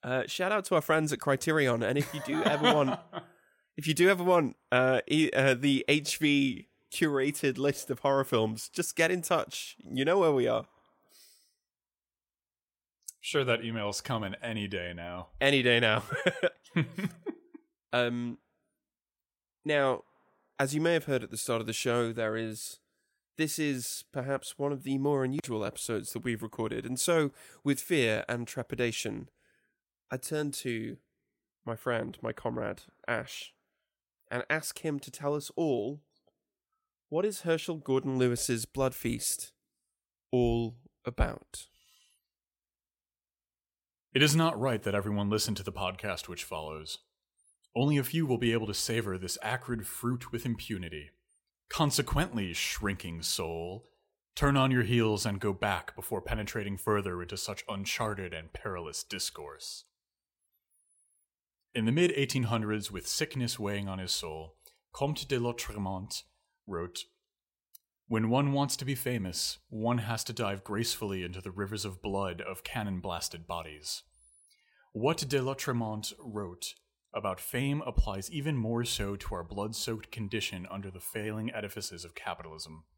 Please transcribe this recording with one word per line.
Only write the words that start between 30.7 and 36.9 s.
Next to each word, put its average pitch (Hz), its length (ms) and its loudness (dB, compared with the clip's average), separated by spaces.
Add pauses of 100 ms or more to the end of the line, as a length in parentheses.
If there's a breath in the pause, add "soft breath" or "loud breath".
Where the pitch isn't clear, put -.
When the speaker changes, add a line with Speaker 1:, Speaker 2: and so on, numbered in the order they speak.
Speaker 1:
my 117 100 -4
friend, 120 460 -2
my 117 100 -4
comrade, 117 520 -4 (240)
Ash, - 460 -6 (760)
and 120 200 -2
ask 156 300 -2
him 147 200 -2
to - 100 -14
tell 147 240 -2
us 147 220 -4
all, 143 460 0 (1080)